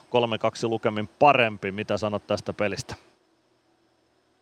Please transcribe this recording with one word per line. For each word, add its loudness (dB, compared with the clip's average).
kolme 0
kaksi -2
lukemin -2
parempi. 2
Mitä -2
sanot -4
tästä -4
pelistä? -6